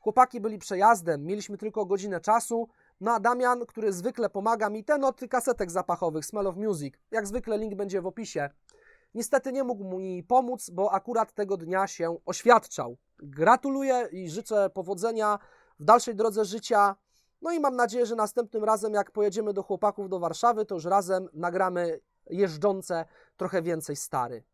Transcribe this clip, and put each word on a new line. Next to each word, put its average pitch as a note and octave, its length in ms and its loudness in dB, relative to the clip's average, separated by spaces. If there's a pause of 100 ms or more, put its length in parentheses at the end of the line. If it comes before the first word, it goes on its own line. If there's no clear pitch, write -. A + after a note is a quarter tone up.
Chłopaki A#3+ 400 2
byli G#3+ 180 -4
przejazdem, F3+ 640 2
mieliśmy G3+ 340 -6
tylko G#3 280 -6
godzinę F#3 340 -2
czasu, A3+ 480 0 (320)
no G#3+ 120 0
a A3+ 80 2
Damian, B3 460 2
który G#3+ 260 -2
zwykle G3+ 380 -4
pomaga G#3+ 400 0
mi, G#3+ 140 -8
ten D4 200 2
od B3+ 160 0 (100)
kasetek A#3+ 400 0
zapachowych, E3 560 -2
Smell G#3 200 -4
of F3+ 100 -4
Music, F3+ 380 -4 (160)
jak A3 160 -2
zwykle G#3 320 -4
link A3 160 -6
będzie G3 260 -4
w E3+ 60 -6
opisie, E3 440 -6 (640)
niestety C4+ 380 -2
nie C4+ 120 0
mógł A3 200 -4
mi F#3 380 -6
pomóc, B3 480 0
bo F3+ 220 0
akurat A3+ 400 0
tego G3 240 -2
dnia F3+ 300 0
się E3+ 300 -4 (100)
oświadczał. F3+ 680 4 (220)
Gratuluję B3 920 2
i F3+ 180 -10
życzę G3+ 400 0
powodzenia G3+ 680 -2 (420)
w D3 40 -14
dalszej A#3 300 6
drodze G#3+ 300 0
życia. G3+ 520 2 (460)
No E4 100 -2
i E4+ 80 0
mam C#4 160 2
nadzieję, A#3+ 300 2
że A3 80 -4
następnym A3 500 -2
razem, G#3+ 300 2
jak G3+ 160 0
pojedziemy G#3 420 0
do G3 100 -4
chłopaków G3+ 460 -2
do F#3 100 -4
Warszawy, G#3+ 460 0
to G#3 100 -8
już D#3+ 100 -6
razem F#3 480 0
nagramy F3 680 -2 (300)
jeżdżące F3+ 720 0 (320)
trochę F#3 260 -2
więcej D#3+ 340 -2
stary. B2 580 -6